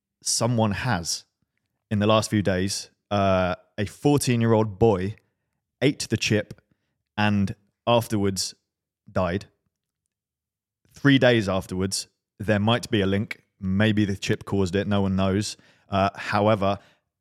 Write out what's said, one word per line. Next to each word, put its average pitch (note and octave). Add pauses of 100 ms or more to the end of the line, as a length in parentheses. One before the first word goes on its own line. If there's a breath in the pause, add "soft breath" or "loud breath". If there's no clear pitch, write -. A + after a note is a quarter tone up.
(220)
someone A2+
has, F#2+ (680)
in G#2+
the G#2
last A2
few G#2
days, F#2+ (200)
uh, F#2+ (240)
a G#2
fourteen-year-old A2+
boy G#2 (640)
ate C#3+
the A2+
chip - (560)
and G#2 (320)
afterwards G#2 (560)
died. F#2 (1500)
Three C#3
days A#2
afterwards, F#2+ (300)
there G#2
might A2
be G#2+
a F#2+
link. G2 (140)
Maybe G#2
the G2
chip -
caused F#2+
it. G2+
No G2+
one F#2+
knows. F#2+ (320 soft breath)
Uh, G2
however, G2+ (420 soft breath)